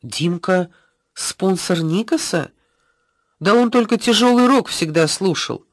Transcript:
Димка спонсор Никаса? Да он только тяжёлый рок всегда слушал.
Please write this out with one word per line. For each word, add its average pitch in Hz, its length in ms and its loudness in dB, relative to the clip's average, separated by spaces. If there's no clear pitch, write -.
Димка 170 680 -2
спонсор 185 680 -2
Никаса? 175 680 -2
Да 185 160 2
он 240 160 4
только 233 260 2
тяжёлый 247 500 4
рок 262 200 2
всегда 160 400 0
слушал. 156 640 -4